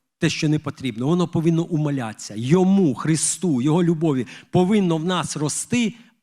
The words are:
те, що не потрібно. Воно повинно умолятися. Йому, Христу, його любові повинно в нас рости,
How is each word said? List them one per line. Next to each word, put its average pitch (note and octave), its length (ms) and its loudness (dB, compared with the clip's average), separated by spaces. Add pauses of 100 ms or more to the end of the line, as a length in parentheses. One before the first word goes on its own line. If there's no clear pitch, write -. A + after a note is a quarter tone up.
(180)
те, E3 120 0
що D#3 200 -2
не D3+ 100 0
потрібно. C3 480 -6
Воно F3 200 0
повинно E3 360 0
умолятися. C#3+ 760 -4
Йому, F3+ 580 4
Христу, D#3 680 0
його D#3 220 2
любові D#3 440 0 (220)
повинно F3+ 480 2
в D#3 80 -6
нас F3+ 320 -4
рости, F#3 560 -2 (300)